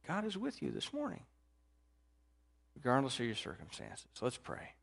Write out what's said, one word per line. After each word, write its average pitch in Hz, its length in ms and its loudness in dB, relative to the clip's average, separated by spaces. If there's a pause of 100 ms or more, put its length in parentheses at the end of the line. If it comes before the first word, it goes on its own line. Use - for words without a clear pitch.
God 196 180 0
is 208 120 0
with - 240 -2
you - 120 0
this - 200 -2
morning, 294 300 -2 (1500)
regardless 127 460 6
of 120 60 4
your 110 100 0
circumstances. - 680 -8 (140)
Let's 123 160 2
pray. - 360 -8 (100)